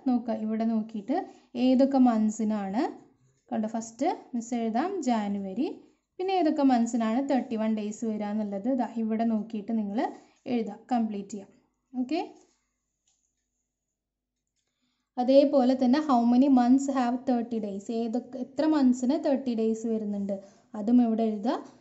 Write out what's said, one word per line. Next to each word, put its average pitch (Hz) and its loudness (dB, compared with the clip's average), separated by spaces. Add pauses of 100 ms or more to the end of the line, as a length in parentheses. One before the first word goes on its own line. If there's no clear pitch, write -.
നോക്കുക, 226 -2
ഇവിടെ 220 -2 (120)
നോക്കിയിട്ട് 220 -4 (480)
ഏതൊക്കെ 269 4 (120)
മന്ത്സിനാണ്, 214 -2 (680)
കണ്ടോ, 220 -2
ഫസ്റ്റ് 233 -4 (240)
മിസ് 240 -6
എഴുതാം 233 -2 (160)
ജാനുവരി, 202 -2 (500)
പിന്നെ 381 -2
ഏതൊക്കെ 302 2
മന്ത്സിനാണ് 233 0 (100)
തേർട്ടി 233 -2
വൺ 220 0
ഡേയ്സ് 208 -8
വരിക 214 -4
എന്നുള്ളത് 208 -4 (120)
ദാ 226 -2 (160)
ഇവിടെ 220 -2
നോക്കിയിട്ട് 214 -4
നിങ്ങൾ 208 -4 (540)
എഴുതാം, 208 -4 (100)
കംപ്ലീറ്റ് 208 -2
ചെയ്യാം. 196 -14 (440)
ഓക്കെ, 262 -4 (3000)
അതേപോലെ 269 6
തന്നെ 254 4
how 247 4 (120)
many 262 6
months 254 4 (120)
have 247 0 (140)
thirty 233 -2
days? 202 -10 (160)
ഏതൊക്കെ, 233 -6
എത്ര - -2
മന്ത്സിന് 254 4
തേർട്ടി 262 0
ഡേയ്സ് 220 -2
വരുന്നുണ്ട്, 202 -4 (440)
അതും 240 4
ഇവിടെ 226 0
എഴുതുക. 214 -2 (240)